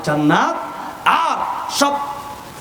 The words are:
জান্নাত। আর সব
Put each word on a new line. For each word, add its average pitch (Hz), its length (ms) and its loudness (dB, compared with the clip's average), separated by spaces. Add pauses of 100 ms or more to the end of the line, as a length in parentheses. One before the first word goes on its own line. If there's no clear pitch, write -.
জান্নাত। 160 520 4 (520)
আর 320 280 4 (340)
সব 285 220 2 (680)